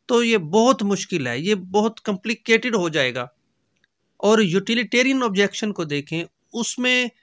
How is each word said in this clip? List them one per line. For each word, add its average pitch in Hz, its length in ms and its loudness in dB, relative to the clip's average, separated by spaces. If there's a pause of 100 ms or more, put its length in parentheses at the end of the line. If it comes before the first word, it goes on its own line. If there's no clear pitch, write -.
तो 240 140 4
ये 226 160 2
बहुत 214 440 2
मुश्किल 185 460 -2
है, 123 140 -4
ये 208 120 0
बहुत 202 440 -2
कॉम्प्लिकेटेड 226 800 -2
हो 175 140 0
जाएगा। 127 400 -2 (920)
और 220 220 4
यूटिलिटेरियन 233 800 0
ऑब्जेक्शन 202 500 0
को 170 120 -6
देखें, 147 400 -6 (280)
उसमें 247 580 -2 (120)